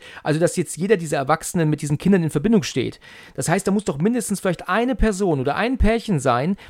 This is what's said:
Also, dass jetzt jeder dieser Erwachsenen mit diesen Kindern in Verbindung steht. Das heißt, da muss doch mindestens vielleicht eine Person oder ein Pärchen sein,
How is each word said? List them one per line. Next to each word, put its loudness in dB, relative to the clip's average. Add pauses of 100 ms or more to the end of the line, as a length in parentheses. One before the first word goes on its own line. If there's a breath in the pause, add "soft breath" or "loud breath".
(240 loud breath)
Also, 0
dass 2
jetzt -4
jeder 2
dieser -4
Erwachsenen 0
mit 0
diesen -2
Kindern 4
in 0
Verbindung 2
steht. -4 (360 loud breath)
Das -4
heißt, 2
da 2
muss 0
doch -2
mindestens 0
vielleicht -4
eine 0
Person 0
oder 0
ein -2
Pärchen 2
sein, 2 (140 loud breath)